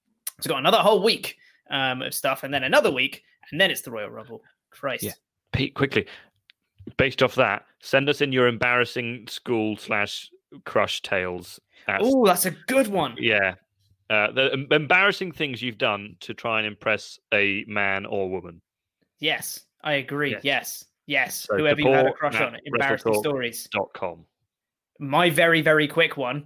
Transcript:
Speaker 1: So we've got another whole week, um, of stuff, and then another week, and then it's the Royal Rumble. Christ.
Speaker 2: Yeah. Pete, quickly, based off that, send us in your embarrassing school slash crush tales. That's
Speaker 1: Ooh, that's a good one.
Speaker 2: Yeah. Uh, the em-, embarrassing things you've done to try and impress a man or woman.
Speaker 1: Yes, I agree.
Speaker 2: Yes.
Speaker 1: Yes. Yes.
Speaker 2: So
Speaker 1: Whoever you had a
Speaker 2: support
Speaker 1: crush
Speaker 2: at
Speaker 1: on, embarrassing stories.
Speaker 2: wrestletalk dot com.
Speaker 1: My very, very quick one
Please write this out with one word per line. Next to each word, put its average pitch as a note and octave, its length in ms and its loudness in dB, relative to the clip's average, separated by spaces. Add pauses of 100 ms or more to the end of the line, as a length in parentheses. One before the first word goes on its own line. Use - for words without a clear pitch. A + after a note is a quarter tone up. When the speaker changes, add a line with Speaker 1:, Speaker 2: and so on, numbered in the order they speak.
(280)
Speaker 1:
So - 80 -12 (100)
we've - 60 -4
got C3+ 80 -2
another C#3+ 180 4
whole F#3+ 240 6
week, G3+ 340 0 (360)
um, C3 320 -2
of C3 100 -6
stuff, C3+ 300 -2
and C#3 100 -6
then C3 100 -2
another A3 280 4
week, C3 320 -4 (280)
and D3 80 -8
then F#3+ 120 4
it's A#2+ 100 -6
the - 100 -14
Royal G#2+ 180 -8
Rumble. A2+ 340 -16 (260)
Christ. C3 340 -6
Speaker 2:
Yeah. G#2 100 -6 (380)
Pete, - 220 -4
quickly, C3+ 320 0 (920)
based C3 260 2
off B2 120 2
that, A2 300 0 (160)
send C3+ 260 2
us D3 140 0
in C#3 100 0
your B2+ 160 4
embarrassing A#2+ 800 -2
school A2 500 -2
slash - 520 -6 (360)
crush - 360 0
tales. F#2 580 -6 (280)
That's G2+ 180 2
Speaker 1:
Ooh, C4 200 4
that's F3+ 200 4
a F3+ 60 -2
good B3+ 360 0
one. D#3 320 -2
Speaker 2:
Yeah. G2+ 360 2 (520)
Uh, G#2+ 240 2
the C3 220 0
em-, C#3 160 -6
embarrassing F3+ 640 2
things B2+ 320 -6
you've A#2 160 -8
done G#2 400 -2
to - 160 -12
try A2 240 -2
and G#2+ 80 -2
impress G#2 520 -4 (140)
a G2+ 340 2
man G2+ 380 -2
or G2 240 -2
woman. F2 320 -8 (580)
Speaker 1:
Yes, - 460 -6 (180)
I D3+ 100 0
agree. C#3 380 -2
Speaker 2:
Yes. G#2 120 -6
Speaker 1:
Yes. - 420 -4 (220)
Yes. C3+ 280 -2 (140)
Speaker 2:
So G#2 80 0
Speaker 1:
Whoever D3 240 2
you C3+ 60 4
had C3+ 80 6
a - 40 4 (100)
Speaker 2:
support - 100 -6
Speaker 1:
crush C#3 160 -2
Speaker 2:
at A2 60 0 (120)
Speaker 1:
on, A#2+ 120 -16
embarrassing C3 500 -2
stories. A#2+ 520 -4
Speaker 2:
wrestletalk - 40 -16
dot - 220 -4
com. E2+ 320 -10 (760)
Speaker 1:
My D3 300 2
very, E3 320 4
very D3+ 260 4
quick D#3+ 300 2
one C#3 280 -4